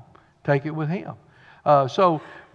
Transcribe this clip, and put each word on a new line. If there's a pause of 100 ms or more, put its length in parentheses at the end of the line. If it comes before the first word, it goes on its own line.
(440)
take
it
with
him. (500)
Uh,
so (360)